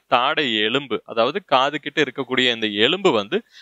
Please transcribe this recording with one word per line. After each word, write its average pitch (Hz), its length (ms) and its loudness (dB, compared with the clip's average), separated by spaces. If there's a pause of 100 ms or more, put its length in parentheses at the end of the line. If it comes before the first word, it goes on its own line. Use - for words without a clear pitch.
தாடை 139 480 0
எலும்பு, 110 500 -2
அதாவது 131 400 -2
காது 143 340 0
கிட்ட 151 220 -4
இருக்கக்கூடிய 127 520 0
இந்த 113 140 -2
எலும்பு 147 440 2
வந்து 117 320 -2 (180)